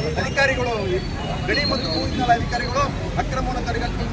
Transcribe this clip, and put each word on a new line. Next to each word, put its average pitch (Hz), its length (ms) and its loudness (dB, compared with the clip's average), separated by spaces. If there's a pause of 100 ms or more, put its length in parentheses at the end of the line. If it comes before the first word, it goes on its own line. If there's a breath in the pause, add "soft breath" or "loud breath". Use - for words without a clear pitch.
(220)
ಅಧಿಕಾರಿಗಳು, 254 540 2 (720)
ಗಣಿ - 240 2
ಮತ್ತು 269 220 0
ಭೂ - 120 -2
ವಿಜ್ಞಾನ 247 340 2
ಅಧಿಕಾರಿಗಳು 240 440 0 (380)
ಅಕ್ರಮವನ್ನು 254 460 0
ತಡೆಗಟ್ಟಲು 233 460 0